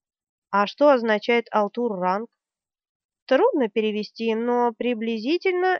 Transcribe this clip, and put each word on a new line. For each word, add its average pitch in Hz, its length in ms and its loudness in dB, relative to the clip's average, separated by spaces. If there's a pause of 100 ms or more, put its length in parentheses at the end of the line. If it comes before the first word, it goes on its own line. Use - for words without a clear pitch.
(500)
А 202 180 0
что 294 220 4
означает 233 640 2
Алтур-Ранг? 208 800 -2 (960)
Трудно 302 440 2
перевести, 214 680 -4
но 240 380 0
приблизительно 247 1080 -2